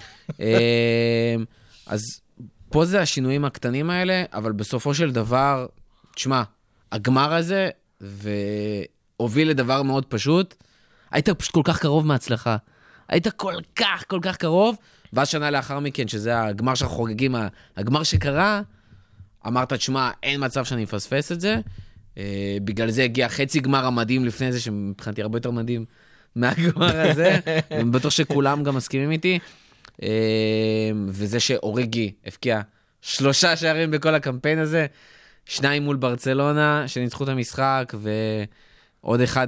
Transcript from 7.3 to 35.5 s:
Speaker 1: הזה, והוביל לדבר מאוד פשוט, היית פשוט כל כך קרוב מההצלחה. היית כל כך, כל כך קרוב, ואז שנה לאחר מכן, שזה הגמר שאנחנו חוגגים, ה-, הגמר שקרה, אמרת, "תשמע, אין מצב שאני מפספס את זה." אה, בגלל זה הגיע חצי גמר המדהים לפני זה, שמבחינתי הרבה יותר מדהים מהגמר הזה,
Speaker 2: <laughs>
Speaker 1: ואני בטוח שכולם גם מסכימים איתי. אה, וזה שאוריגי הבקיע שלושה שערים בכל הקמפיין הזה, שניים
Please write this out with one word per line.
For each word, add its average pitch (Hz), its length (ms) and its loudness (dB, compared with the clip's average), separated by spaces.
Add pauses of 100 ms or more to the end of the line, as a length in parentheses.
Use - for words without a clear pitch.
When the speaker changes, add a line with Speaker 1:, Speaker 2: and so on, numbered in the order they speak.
Speaker 1:
הזה, 175 360 0 (320)
והוביל 104 1500 -2
לדבר 135 320 2
מאוד 135 240 0
פשוט, 160 500 0 (560)
היית 151 180 2
פשוט - 240 -2
כל 165 100 4
כך 165 160 0
קרוב 156 260 2
מההצלחה. 120 520 0 (520)
היית 175 180 2
כל 196 260 -4 (220)
כך, 196 320 0
כל 190 140 -2
כך 185 160 -4
קרוב, 190 380 4 (380)
ואז 135 160 4
שנה 147 220 0
לאחר 139 280 -2
מכן, 139 280 -4
שזה 113 360 0
הגמר 110 320 0
שאנחנו - 200 -2
חוגגים, 120 400 0
ה-, 107 120 -2 (300)
הגמר 127 260 0
שקרה, 180 580 2 (840)
אמרת, 127 260 -2
"תשמע, 131 380 -2 (120)
אין 139 220 -2
מצב 127 200 -2
שאני 117 180 -4
מפספס 135 480 -4
את 170 100 -6
זה." 214 180 0 (580)
אה, 101 460 -4
בגלל 110 260 -2
זה 123 140 2
הגיע 120 260 0
חצי 139 300 -2
גמר 131 260 2
המדהים 123 400 0
לפני 127 260 -2
זה, 123 80 -2
שמבחינתי 104 640 -6
הרבה 110 160 -4
יותר 120 140 -4
מדהים 117 340 -4 (500)
מהגמר 160 640 2
הזה, 160 400 4 (120)
Speaker 2:
<laughs> 156 200 0
Speaker 1:
ואני 131 200 0
בטוח 131 200 2
שכולם 143 520 2
גם 139 120 0
מסכימים 135 360 -2
איתי. 170 280 2 (640)
אה, 101 60 -2 (1000)
וזה 101 320 -2
שאוריגי 113 760 0 (120)
הבקיע 110 360 -2 (400)
שלושה 139 540 2
שערים 160 360 0
בכל 156 240 2
הקמפיין 143 440 0
הזה, 156 260 2 (600)
שניים 143 380 0